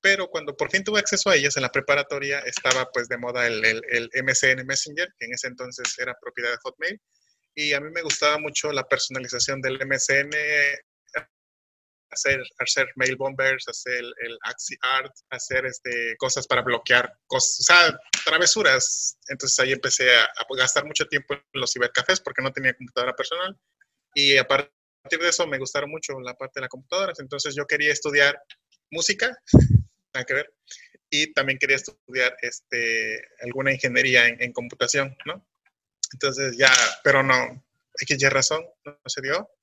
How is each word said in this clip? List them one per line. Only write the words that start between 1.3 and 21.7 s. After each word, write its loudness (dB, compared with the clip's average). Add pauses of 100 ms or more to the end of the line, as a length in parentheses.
ellas 2
en -2
la -4
preparatoria, -2
estaba, -2
pues, -2
de -6
moda -2
el, 0
el, 2
el -2
M -2
S 4
N 0
Messenger, -4 (100)
que -12
en -10
ese -10
entonces -10
era -8
propiedad -8
de -6
Hotmail, -10 (560)
y -2
a -2
mí -10
me -6
gustaba -2
mucho -6
la -4
personalización -4
del -4
M -2
S 0
N, -4 (1700)
hacer, -2 (160)
hacer 0
mail -2
bombers, -2
hacer -8
el, -8 (120)
el -10
Axie -8
Art, -2 (160)
hacer, -2
este, -4
cosas -2
para 2
bloquear 2 (140)
cos-, 0
o -2
sea, 8 (280)
travesuras. 2 (100)
Entonces -2
ahí 2
empecé 4
a, 10
a -2 (120)
gastar 2
mucho -2
tiempo -4
en -20 (120)
los -4